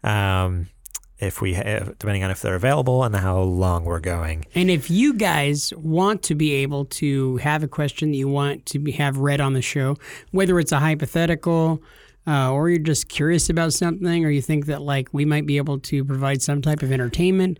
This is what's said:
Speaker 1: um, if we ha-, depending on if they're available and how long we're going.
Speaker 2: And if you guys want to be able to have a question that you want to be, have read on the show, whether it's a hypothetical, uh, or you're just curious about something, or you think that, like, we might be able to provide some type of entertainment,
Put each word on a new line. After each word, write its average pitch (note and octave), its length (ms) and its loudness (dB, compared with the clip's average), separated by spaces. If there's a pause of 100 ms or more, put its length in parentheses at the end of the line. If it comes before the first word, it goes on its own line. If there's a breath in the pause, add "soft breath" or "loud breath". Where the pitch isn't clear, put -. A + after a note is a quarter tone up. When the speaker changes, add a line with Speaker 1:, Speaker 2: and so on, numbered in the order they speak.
Speaker 1:
um, F#2 640 0 (520)
if G2 220 -6
we F#2+ 140 -2
ha-, G#2 300 -4 (140)
depending G2+ 240 -2
on F#2+ 80 0
if F#2+ 100 -6
they're G2 140 -2
available B2+ 480 2
and G#2+ 120 0
how F#2+ 240 2
long F2+ 460 2
we're E2+ 140 -2
going. E2 460 -4 (100)
Speaker 2:
And F#3 160 2
if D#3+ 180 -2
you A#3+ 240 4
guys D3+ 640 0
want E3+ 480 0
to D#3+ 120 -2
be D3+ 180 2
able C#3 320 -2
to C3+ 520 -2
have D3+ 260 0
a C#3+ 40 -4
question D3+ 440 -2
that C#3 60 -2
you C3+ 100 -2
want C#3+ 400 -2
to C#3+ 120 -4
be, D3 140 -2
have C#3 240 0
read C#3+ 240 2
on C3+ 120 2
the C3 80 0
show, C#3 360 -2 (340 loud breath)
whether F#3 280 4
it's D3+ 120 0
a C#3+ 80 2
hypothetical, D#3+ 1000 0 (440 loud breath)
uh, C3+ 260 2
or D3 180 2
you're F3 100 4
just D#3 300 0
curious D#3+ 400 0
about E3 240 2
something, E3+ 520 0
or D3+ 40 4
you C#3+ 120 2
think D3 240 0
that, C#3+ 160 -4
like, C#3 320 -2
we C#3+ 100 0
might D3 220 2
be C#3+ 120 0
able C#3+ 220 -2
to C#3 240 -2
provide C3+ 380 -2
some C#3+ 200 0
type D3+ 220 0
of C3 80 -2
entertainment, F3+ 680 2